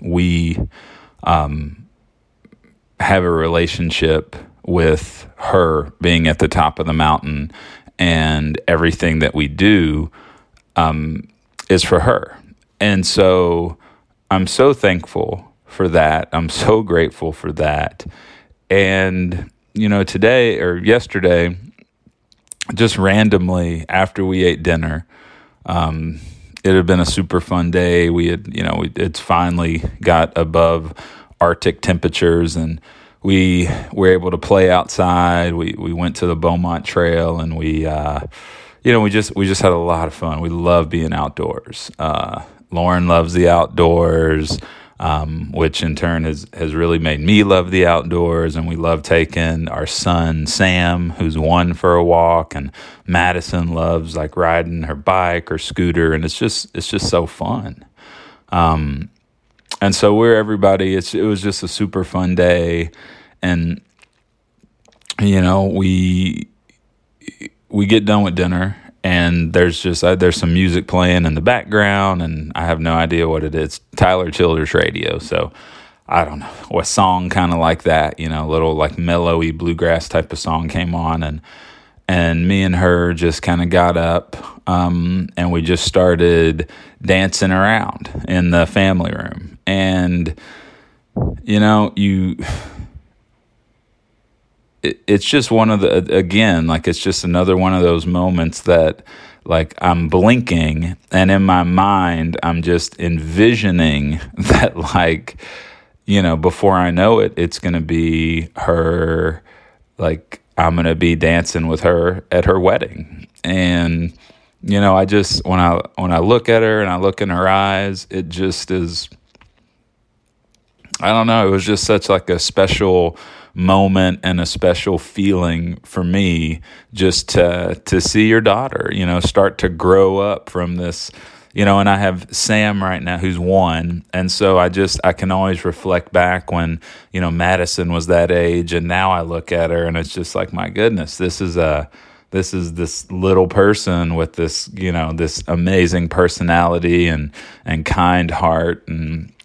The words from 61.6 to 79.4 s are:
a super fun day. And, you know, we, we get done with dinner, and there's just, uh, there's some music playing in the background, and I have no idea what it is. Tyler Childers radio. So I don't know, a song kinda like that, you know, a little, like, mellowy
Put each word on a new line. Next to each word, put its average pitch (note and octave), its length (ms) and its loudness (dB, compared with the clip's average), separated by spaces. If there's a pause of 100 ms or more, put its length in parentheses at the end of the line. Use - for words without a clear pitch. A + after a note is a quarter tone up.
a F2 60 -8
super F#2+ 340 -4
fun F2+ 320 -2
day. E2+ 560 0 (500)
And, E2+ 380 -2 (1400)
you G2 180 4
know, F#2 240 4
we, F#2 840 0 (1200)
we G2+ 160 0
get G#2+ 180 4
done G#2 200 2
with F2 120 -2
dinner, F2+ 400 -2 (260)
and F2 520 0
there's F2 260 2
just, F2 240 -4
uh, F2+ 120 4
there's F2+ 200 2
some E2+ 180 0
music F2+ 340 0
playing F2+ 380 2
in D#2+ 80 0
the D#2+ 80 -2
background, G2+ 800 0
and D#2 320 -6
I E2+ 120 -4
have E2 160 0
no E2 140 0
idea E2 340 0
what D#2 160 -2
it D#2 100 -6
is. D#2 240 -4 (160)
Tyler F#2 340 2
Childers D#2+ 440 0
radio. - 460 -2
So - 340 -6 (560)
I E2+ 160 0
don't D2+ 140 -10
know, - 120 -14 (260)
a E2 60 -2
song F#2 460 0
kinda F2 260 0
like E2 280 0
that, D#2 360 0
you D#2+ 80 -6
know, D#2 180 -4
a D#2 40 -6
little, D#2+ 240 0
like, D2+ 240 -2
mellowy E2+ 540 0